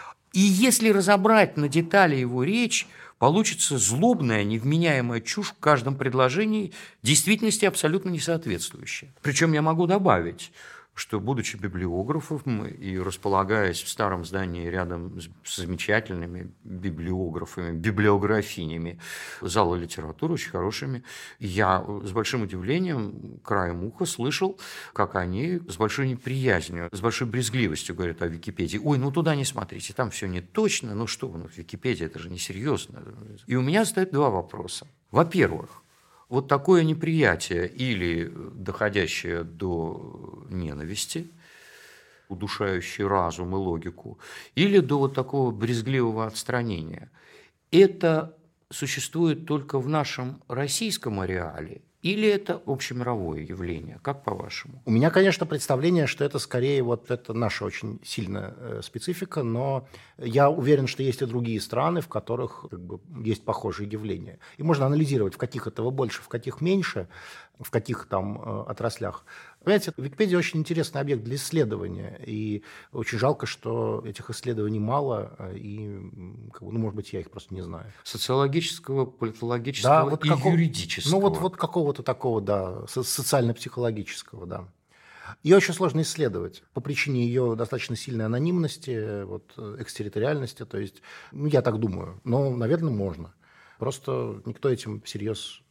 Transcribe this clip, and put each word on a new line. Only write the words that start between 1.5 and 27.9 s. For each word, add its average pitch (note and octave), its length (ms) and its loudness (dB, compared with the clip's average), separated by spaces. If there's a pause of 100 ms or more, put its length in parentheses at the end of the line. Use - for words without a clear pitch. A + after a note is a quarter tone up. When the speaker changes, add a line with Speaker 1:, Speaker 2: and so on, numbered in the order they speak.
Speaker 1:
на D3 100 2
детали E3 480 6
его B2+ 300 0
речь, A3 420 0 (320)
получится D3+ 600 4
злобная, B2 640 4
невменяемая A#2+ 800 2
чушь - 300 -6
в - 60 -20
каждом C3+ 380 4
предложении, C#3 760 2 (280)
действительности G#3 640 4
абсолютно F#3 460 2
несоответствующая. D3+ 1120 -4
Причем D#3 320 4
я D3+ 80 4
могу E3 240 4
добавить, C3 640 4 (460)
что, G#2+ 220 -2
будучи A2+ 380 -2
библиографом G#2 1080 -2
и F#2+ 320 -6
располагаясь F#2+ 840 2
в - 60 -8
старом F#2 360 -2
здании F2 420 -4
рядом F2 540 -4
с, E2 80 -14 (160)
с - 120 -8
замечательными F2+ 1000 -4 (100)
библиографами, F2 1120 -4
библиографинями F#2+ 1200 2 (440)
зала F2+ 320 4
литературы, E2+ 580 -4
очень - 160 -4
хорошими, A#2+ 560 -4 (340)
я F#2+ 460 2 (180)
с G2 100 -8
большим A2 320 -2
удивлением, G#2+ 1000 -4
краем F2+ 400 0
уха E3+ 220 -4
слышал, D3+ 520 -2 (360)
как G2+ 220 2
они A2+ 520 0
с F2 80 -10
большой A2 320 0
неприязнью, G2 800 0
с F#2+ 120 -8
большой A#2 260 0
брезгливостью G#2+ 640 0